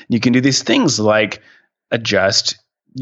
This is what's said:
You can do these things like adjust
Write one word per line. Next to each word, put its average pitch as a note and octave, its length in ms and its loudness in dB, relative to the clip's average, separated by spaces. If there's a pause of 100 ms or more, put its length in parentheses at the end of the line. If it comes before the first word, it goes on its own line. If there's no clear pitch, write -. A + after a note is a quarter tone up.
You A#2+ 120 0
can B2 140 2
do B2+ 80 2
these C3 220 0
things G#3+ 360 0
like G#2+ 420 0 (500)
adjust G#2 640 0 (440)